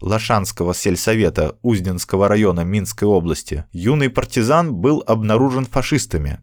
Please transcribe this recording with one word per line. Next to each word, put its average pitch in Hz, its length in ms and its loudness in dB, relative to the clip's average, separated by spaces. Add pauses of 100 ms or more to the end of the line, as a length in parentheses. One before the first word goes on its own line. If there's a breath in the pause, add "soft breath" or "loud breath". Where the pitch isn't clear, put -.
Лошанского 95 760 -2
сельсовета 90 840 0
Узденского 95 680 0
района 101 360 2
Минской 98 440 -2
области 82 640 0
юный 131 380 0
партизан 131 680 0
был 127 320 0
обнаружен 120 600 0
фашистами, 82 760 -2